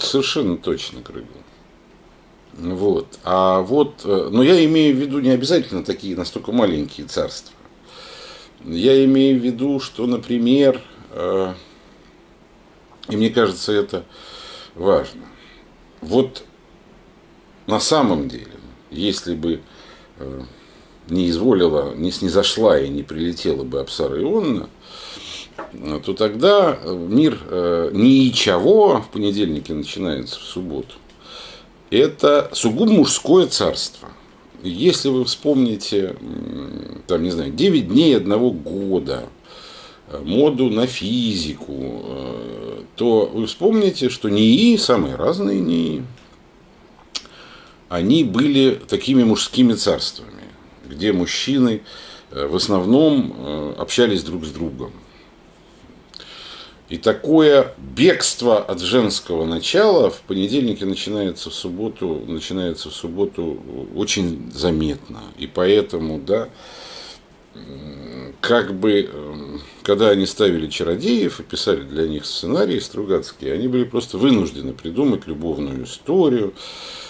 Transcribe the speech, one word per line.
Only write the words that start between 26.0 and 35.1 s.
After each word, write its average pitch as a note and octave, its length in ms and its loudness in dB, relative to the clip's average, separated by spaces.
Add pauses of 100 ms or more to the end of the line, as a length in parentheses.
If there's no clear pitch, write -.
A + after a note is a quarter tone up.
то - 100 -4
тогда, D3 720 4
э, F2+ 100 -6
мир, A2 440 2 (100)
э, E2+ 440 0
ничего C3 1080 4
в - 80 -12
понедельнике G2 640 -4
начинается D2 640 -6
в - 60 -18
субботу. D#2 500 -10 (960)
Это D3 640 2
сугубо D3 400 2
мужское F3 560 4
царство. - 600 -4 (540)
Если A#2+ 460 0
вы B2+ 160 0